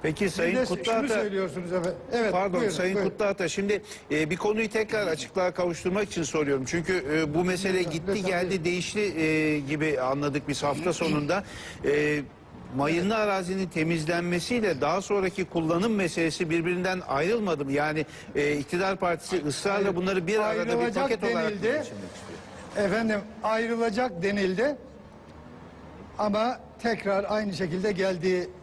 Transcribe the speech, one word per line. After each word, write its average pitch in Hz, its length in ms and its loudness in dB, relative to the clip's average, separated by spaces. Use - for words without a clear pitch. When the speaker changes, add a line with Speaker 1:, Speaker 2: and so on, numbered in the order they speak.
Speaker 1:
Peki 156 220 0
Speaker 2:
Bir 190 40 4
Speaker 1:
Sayın 170 260 0
Speaker 2:
de 254 100 4
şunu 175 120 -2
Speaker 1:
Kutluata, 226 300 0
Speaker 2:
söylüyorsunuz 190 680 -2
efendim. 180 260 0
Evet, 226 180 2
Speaker 1:
pardon 180 280 2
Speaker 2:
buyurun, 196 160 2
Speaker 1:
Sayın 185 200 2
Speaker 2:
buyurun. 190 140 2
Speaker 1:
Kutluata, 196 380 0
şimdi, 202 340 0
e, 151 180 2
bir 175 80 0
konuyu 214 320 2
tekrar 214 380 0
açıklığa 175 440 0
kavuşturmak 180 520 0
için 185 200 -2
soruyorum. 139 420 2
Çünkü, 170 380 0
e, 156 200 2
bu 175 100 4
mesele 185 340 2
Speaker 2:
Lütfen, 170 160 0
Speaker 1:
gitti 160 140 -4
Speaker 2:
lütfen, 196 200 0
Speaker 1:
geldi, 180 220 2
Speaker 2:
buyurun. 180 160 0
Speaker 1:
değişti, 175 340 0
e, 156 600 2
gibi 143 420 0
anladık 139 460 0
biz 143 160 -2
hafta 151 300 0
sonunda. 156 500 0
E, 147 340 2
mayınlı 170 380 2
arazinin 190 520 0
temizlenmesiyle 170 1120 0
daha 160 200 2
sonraki 190 440 0
kullanım 170 500 2
meselesi 165 540 0
birbirinden 180 580 0
ayrılmadı 165 580 2
mı? 135 60 -2
Yani, 151 340 0
e, 147 220 2
iktidar 185 380 0
partisi 175 520 -2
ısrarla 196 300 0
Speaker 2:
Ayrı-, 196 180 2
Speaker 1:
bunları 180 320 0
bir 214 120 2
arada 214 260 2
bir 226 40 -4
Speaker 2:
ayrılacak 233 340 2
Speaker 1:
paket 226 200 0
olarak 233 200 2
mı 220 60 2
Speaker 2:
denildi. 202 180 -6
Speaker 1:
geçirmek 285 160 2
istiyor? - 720 -6
Speaker 2:
Efendim, 214 320 2
ayrılacak 226 800 0
denildi. 202 520 2
Ama 214 420 0
tekrar 202 480 0
aynı 208 240 0
şekilde 185 380 0
geldiği 180 580 0